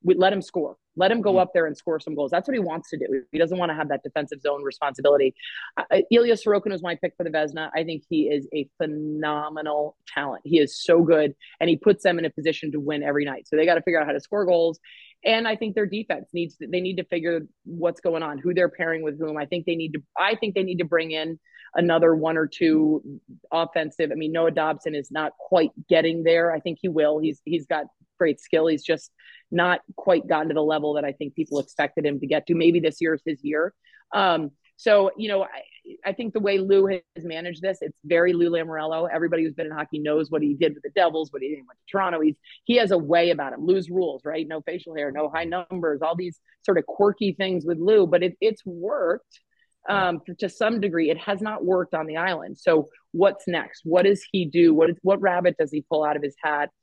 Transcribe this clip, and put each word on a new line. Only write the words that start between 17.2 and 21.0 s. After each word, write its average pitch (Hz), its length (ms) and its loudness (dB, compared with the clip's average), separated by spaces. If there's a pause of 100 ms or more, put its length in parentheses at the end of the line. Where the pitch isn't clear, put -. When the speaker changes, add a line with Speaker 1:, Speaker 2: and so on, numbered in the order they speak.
Speaker 1:
what's 170 360 -4
going 165 220 -2
on, 147 160 -8
who 170 160 -4
they're 175 140 2
pairing 165 340 -4
with 151 160 -6
whom. 156 180 -6
I 147 100 -6
think 175 200 -6
they 170 80 -2
need 160 200 -6
to, 151 80 -8 (140)
I 202 200 0
think 208 180 -6
they 196 80 0
need 185 160 -4
to 175 60 0
bring 165 260 0